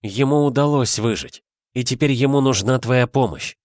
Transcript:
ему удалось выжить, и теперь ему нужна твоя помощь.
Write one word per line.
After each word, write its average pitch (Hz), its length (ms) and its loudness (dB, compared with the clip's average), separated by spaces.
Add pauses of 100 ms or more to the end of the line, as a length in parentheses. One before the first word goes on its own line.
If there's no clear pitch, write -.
ему 139 420 0
удалось 143 540 0
выжить, 110 440 -4 (300)
и 123 120 -4
теперь 135 280 0
ему 135 280 2
нужна 127 380 0
твоя 123 280 0
помощь. 110 580 -4